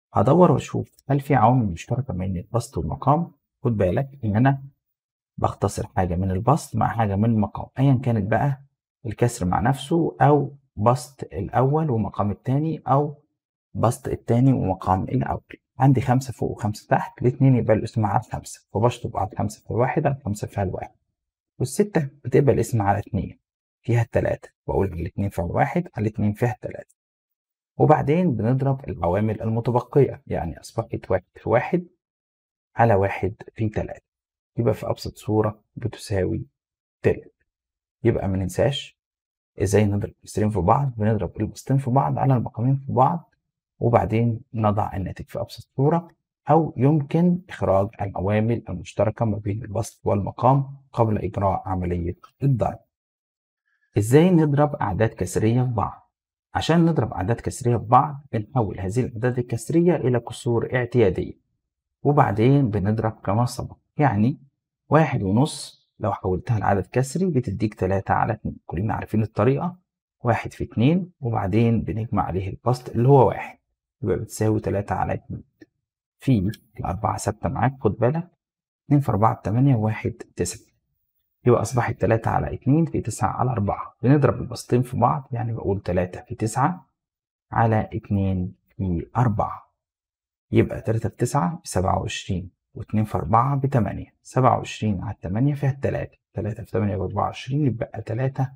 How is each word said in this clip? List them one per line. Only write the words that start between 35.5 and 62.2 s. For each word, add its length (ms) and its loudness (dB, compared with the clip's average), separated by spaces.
بتساوي 720 -4
تلت. 300 0
يبقى 240 0
ما 80 0
ننساش 640 -2
إزاي 220 4
نضرب 260 -2
الكسرين 400 -4
في 100 -2
بعض، 360 2
بنضرب 440 -2
البسطين 380 -2
في 120 -2
بعض 280 0
على 160 2
المقامين 420 0
في 160 -8
بعض، 420 0
وبعدين 640 2
نضع 420 0
الناتج 280 -8
في 160 -8
أبسط 360 -12
صورة، 320 2
أو 260 4
يمكن 720 2
إخراج 400 0
العوامل 680 0
المشتركة 560 -2
ما 140 -2
بين 240 -6
البسط 420 -8
والمقام 720 0
قبل 260 2
إجراء 500 -2
عملية 480 -4
الضرب. 360 0
إزاي 320 6
نضرب 460 4
أعداد 320 0
كسرية 540 0
في 80 -2
بعض؟ 420 -6
عشان 300 2
نضرب 280 0
أعداد 280 -2
كسرية 360 -2
في 80 -6
بعض، 480 2
بنحول 480 -2
هذه 200 -2
الأعداد 380 -2
الكسرية 580 0
إلى 240 0
كسور 540 -4
اعتيادية، 760 0
وبعدين 680 4